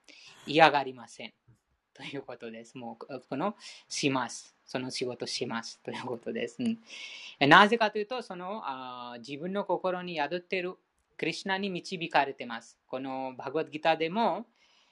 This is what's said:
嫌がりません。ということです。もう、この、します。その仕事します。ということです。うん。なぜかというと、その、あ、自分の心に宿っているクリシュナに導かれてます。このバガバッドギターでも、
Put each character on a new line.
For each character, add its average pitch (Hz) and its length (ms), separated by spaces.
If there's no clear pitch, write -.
嫌 147 240
が 139 120
り 131 100
ま 120 140
せ - 180
ん。 - 80
と - 100
い 139 140
う 131 40
こ 123 160
と 117 120
で 113 160
す。 - 120
も 117 220
う、 127 300
こ 131 60
の、 190 200
し - 200
ま 127 200
す。 - 260
そ - 140
の 127 100
仕 127 140
事 123 240
し - 180
ま 113 180
す。 - 200
と 120 80
い 117 80
う 120 40
こ 127 140
と 117 140
で 117 160
す。 - 160
う - 20
ん。 - 840
な 190 180
ぜ 226 100
か 214 140
と 214 60
い 208 60
う - 20
と、 247 180
そ 185 140
の、 185 260
あ、 123 540
自 135 200
分 175 140
の 196 140
心 180 360
に 175 140
宿 151 220
っ - 20
て 190 180
い 180 40
る 180 140
ク - 80
リ 160 80
シ - 100
ュ 196 60
ナ 190 80
に 196 120
導 170 400
か 147 140
れ 135 100
て 127 120
ま 117 160
す。 - 260
こ 131 120
の 131 380
バ 135 80
ガ 135 60
バ 156 100
ッ - 40
ド 139 40
ギ 151 120
タ 165 100
ー 156 60
で 160 120
も、 202 380